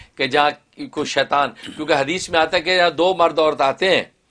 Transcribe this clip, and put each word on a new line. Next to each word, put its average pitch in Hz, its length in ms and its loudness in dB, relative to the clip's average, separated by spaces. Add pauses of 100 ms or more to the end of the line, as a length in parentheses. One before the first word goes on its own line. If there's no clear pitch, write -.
(180)
कि 135 100 -2
जहाँ 147 240 2 (300)
कोई 143 240 -8
शैतान, 139 420 0
क्योंकि 151 460 -6
हदीस 151 360 -2
में 170 100 0
आता 160 180 0
है 165 60 -2
कि 175 80 -2
यहाँ 175 200 2
दो 170 280 0
मर्द 165 200 2
औरत 151 220 0
आते 143 340 2
हैं 104 160 -4 (200)